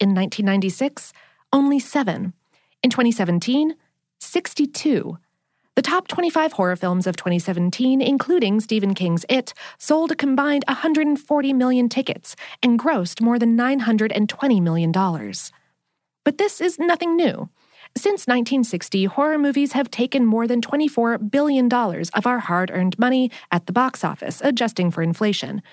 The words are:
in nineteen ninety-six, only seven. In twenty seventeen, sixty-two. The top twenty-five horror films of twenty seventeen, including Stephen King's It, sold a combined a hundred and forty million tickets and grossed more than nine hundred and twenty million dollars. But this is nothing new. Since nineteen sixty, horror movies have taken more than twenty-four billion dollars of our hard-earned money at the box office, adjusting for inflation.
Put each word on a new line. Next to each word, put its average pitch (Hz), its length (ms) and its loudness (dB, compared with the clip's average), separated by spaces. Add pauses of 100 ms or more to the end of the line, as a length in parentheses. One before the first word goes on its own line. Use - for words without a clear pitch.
in 196 120 4
nineteen 190 320 0
ninety-six, 196 680 -2 (400)
only 277 260 4
seven. 196 540 -2 (500)
In 247 80 2
twenty 233 220 2
seventeen, 233 640 0 (420)
sixty-two. - 1000 -2 (580)
The 277 60 4
top 359 240 -2
twenty-five 320 460 0
horror 180 240 0
films 180 280 0
of 180 120 -2
twenty 175 240 0
seventeen, 190 600 0
including 262 600 2
Stephen 208 340 0
King's 170 340 -2
It, - 260 -2 (220)
sold 320 360 0
a - 20 -4
combined 285 540 2
a 269 60 -2
hundred 311 340 2
and 294 100 2
forty 285 340 0
million 247 360 2
tickets - 480 -6 (260)
and 233 160 4
grossed 233 420 -2
more 233 200 2
than 233 160 4
nine 254 240 2
hundred 220 320 2
and 208 160 0
twenty 247 320 2
million 165 320 2
dollars. 165 580 -2 (720)
But 294 140 0
this 403 220 -2
is 349 180 -2
nothing 339 380 0
new. 320 340 0 (460)
Since 403 320 -2
nineteen 247 340 0
sixty, 190 440 -2
horror 302 300 0
movies 285 360 0
have 262 180 -2
taken 254 340 0
more 226 220 2
than 240 160 0
twenty-four 233 560 0
billion 269 500 0
dollars 196 420 0
of - 140 -2
our 247 140 0
hard-earned 180 580 -2
money 254 360 2 (180)
at 175 160 -2
the 180 60 -8
box 254 320 0
office, - 400 -6
adjusting 226 480 0
for 170 100 -4
inflation. 170 580 -2 (120)